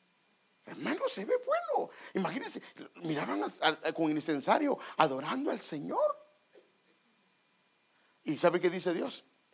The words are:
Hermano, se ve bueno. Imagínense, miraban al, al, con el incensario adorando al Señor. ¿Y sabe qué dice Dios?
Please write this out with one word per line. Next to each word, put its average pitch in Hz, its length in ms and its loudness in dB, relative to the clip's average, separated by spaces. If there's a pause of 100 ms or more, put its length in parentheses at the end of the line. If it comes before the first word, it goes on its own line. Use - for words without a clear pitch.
(640)
Hermano, 220 440 -4
se - 160 -4
ve 480 100 2 (100)
bueno. 640 460 0 (240)
Imagínense, 196 480 -4 (400)
miraban 175 400 -2
al, 117 180 -4
al, 156 340 2
con 160 160 2
el 156 60 2
incensario 165 640 2 (200)
adorando 160 520 2
al 220 100 -2
Señor. 339 560 0 (2000)
¿Y 147 120 0
sabe 170 240 4
qué 180 100 4
dice 175 240 0
Dios? 240 300 -4 (300)